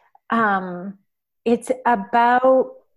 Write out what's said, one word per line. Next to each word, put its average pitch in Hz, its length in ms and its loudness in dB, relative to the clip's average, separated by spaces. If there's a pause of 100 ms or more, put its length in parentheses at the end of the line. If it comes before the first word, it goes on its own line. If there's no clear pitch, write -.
(280)
um, 196 680 -4 (480)
it's 233 240 -2 (160)
about, 240 840 2 (240)